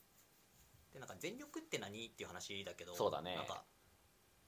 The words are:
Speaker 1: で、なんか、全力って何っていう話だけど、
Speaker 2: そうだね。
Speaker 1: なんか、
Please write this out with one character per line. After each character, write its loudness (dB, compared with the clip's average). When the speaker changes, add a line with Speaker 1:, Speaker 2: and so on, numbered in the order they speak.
Speaker 1:
で、 -10
な -8
ん -8
か、 -6
全 0
力 -6
っ -6
て 0
何 -2
っ -8
て -6
い -4
う -4
話 -4
だ -2
け -8
ど、 -6
Speaker 2:
そ 8
う 8
だ 2
ね。 2
Speaker 1:
な 2
ん 0
か、 -2